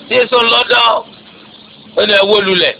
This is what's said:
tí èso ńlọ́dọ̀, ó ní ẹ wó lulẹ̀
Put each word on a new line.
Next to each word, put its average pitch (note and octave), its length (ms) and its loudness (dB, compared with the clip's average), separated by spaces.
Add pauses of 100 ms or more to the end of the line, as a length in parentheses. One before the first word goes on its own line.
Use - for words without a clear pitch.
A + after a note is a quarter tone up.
tí A#3 120 -6
èso B3 220 0
ńlọ́dọ̀, A#3 640 0 (880)
ó - 100 0
ní G#3 100 0
ẹ G3 120 2
wó G#3 160 2
lulẹ̀ F3+ 380 -2